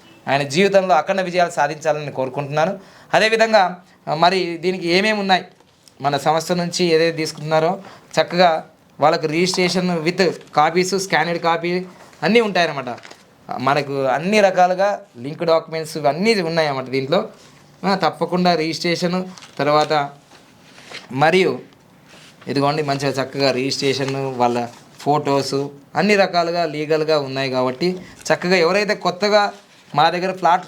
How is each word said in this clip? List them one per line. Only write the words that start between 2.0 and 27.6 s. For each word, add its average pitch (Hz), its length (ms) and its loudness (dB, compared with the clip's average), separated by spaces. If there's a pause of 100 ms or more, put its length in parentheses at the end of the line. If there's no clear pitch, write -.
కోరుకుంటున్నాను. 147 680 -4 (360)
అదేవిధంగా, 214 680 2 (260)
ఆ, 147 60 -2
మరి 170 460 2
దీనికి 185 280 -4
ఏమేమి 202 320 2
ఉన్నాయి, 190 240 0 (560)
మన 143 160 0
సంస్థ 160 360 0
నుంచి 175 320 -2
ఏదైతే 165 320 2
తీసుకుంటున్నారో 156 640 -2 (420)
చక్కగా 170 460 2 (340)
వాళ్ళకు 156 260 2
రిజిస్ట్రేషన్ 180 800 0
with 175 260 0 (260)
కాపీస్, 180 420 2
స్కానర్డ్ 170 440 -2
కాపీ 175 420 -2 (380)
అన్నీ 214 180 4
ఉంటాయన్నమాట. 156 560 -2 (600)
మనకు 135 440 0
అన్ని 160 380 0
రకాలుగా 185 600 2 (180)
లింక్ 147 260 -8
డాక్యుమెంట్స్ 160 520 0
ఇవన్నీ 160 380 2
ఉన్నాయన్నమాట 160 500 -2
దీంట్లో. 135 440 -2 (560)
ఆ, 196 100 0
తప్పకుండా 175 600 0
రిజిస్ట్రేషన్ 170 680 -2 (340)
తర్వాత 147 520 0 (1040)
మరియు 151 460 4 (880)
ఇదిగోండి 143 340 0
మంచిగా 139 420 -2
చక్కగా 139 260 0
రిజిస్ట్రేషన్, 135 880 -2
వాళ్ళ 120 300 0 (300)
ఫొటోస్ 139 720 0 (280)
అన్ని 196 200 2
రకాలుగా 170 500 0
లీగల్గా 151 520 0
ఉన్నాయి 135 320 -4
కాబట్టి 131 480 -2